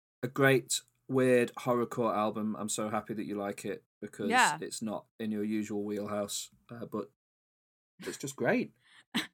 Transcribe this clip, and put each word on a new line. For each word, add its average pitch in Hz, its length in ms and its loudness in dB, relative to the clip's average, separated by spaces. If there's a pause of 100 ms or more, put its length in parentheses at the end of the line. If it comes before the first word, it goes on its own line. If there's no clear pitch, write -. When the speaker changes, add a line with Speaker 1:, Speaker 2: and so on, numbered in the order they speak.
(220)
Speaker 1:
A 120 60 0
great, 135 540 4 (260)
weird 127 520 6
horrorcore 117 560 0
album. 107 440 0
I'm 104 100 -6
so 107 200 -2
happy 110 260 -4
that 101 100 -4
you 101 100 -6
like 101 300 -6
it - 180 -6 (160)
because 104 300 -6
Speaker 2:
Yeah. 214 320 4
Speaker 1:
it's - 200 -8
not 104 240 -4 (140)
in 110 120 -4
your 104 120 -2
usual 107 400 -2
wheelhouse, 104 680 -4 (200)
uh, 117 160 -12
but - 240 -6 (920)
it's - 160 -8
just 139 180 -8
great. 190 360 2 (440)
Speaker 2:
<laughs> 233 60 -2 (120)